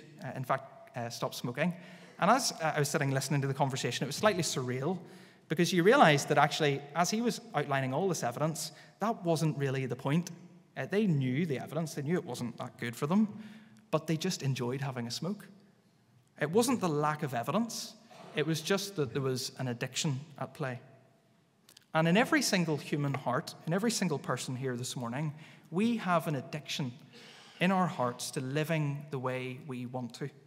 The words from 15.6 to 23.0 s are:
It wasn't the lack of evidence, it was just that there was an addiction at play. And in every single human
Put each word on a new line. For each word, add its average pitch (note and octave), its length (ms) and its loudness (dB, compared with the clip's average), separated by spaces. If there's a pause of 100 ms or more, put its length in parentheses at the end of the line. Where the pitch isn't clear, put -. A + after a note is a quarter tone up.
It D3+ 120 0
wasn't A#3+ 280 2
the F3+ 100 2
lack D3+ 340 0
of C3 100 -4
evidence, C#3+ 600 -2 (420)
it D3 100 2
was D#3+ 160 0
just G3 360 0
that C3+ 160 -2
there C#3+ 80 0
was C3 380 -2
an C3 80 -4
addiction C3 520 -2 (180)
at - 160 -8
play. B2+ 280 -6 (1120)
And D#3+ 140 4
in F3 80 6
every C4 260 4
single E3 360 2
human C#3+ 360 -2